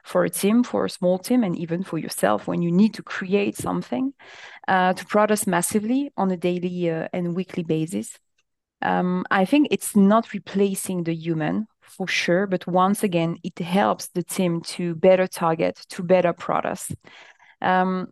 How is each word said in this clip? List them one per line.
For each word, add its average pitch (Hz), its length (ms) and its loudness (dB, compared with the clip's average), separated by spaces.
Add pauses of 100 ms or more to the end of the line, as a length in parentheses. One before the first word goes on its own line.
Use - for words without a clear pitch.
for 180 200 0
a 175 60 0
team, 214 340 2
for 196 220 -2
a 185 40 -4
small 180 280 0
team, 240 260 0
and 180 140 -2
even 170 260 -4
for 170 140 -8
yourself - 480 -2
when 175 160 -2
you 170 100 0
need 208 220 4
to - 80 -12
create 202 560 -4
something, 240 560 -4 (540)
uh, 185 260 4
to 185 140 -6
produce 214 400 2
massively 214 680 0
on 190 140 0
a 185 80 0
daily, 180 540 -2
uh, 160 200 -4
and 175 240 -4
weekly 180 280 -4
basis. 165 560 -4 (640)
Um, 180 480 0
I 190 140 4
think 285 260 4
it's - 240 -4
not 208 360 4
replacing 190 760 -2
the 165 100 -2
human, 165 500 -2 (160)
for - 260 -10
sure, 185 380 0
but 185 220 -4
once 185 340 2
again, 170 420 0
it - 140 -10
helps 185 520 0
the 175 120 -4
team 170 400 -2
to 175 320 -6
better 185 320 4
target, 165 640 -2
to - 140 -8
better 175 300 4
produce. - 580 -4 (720)
Um, 185 480 0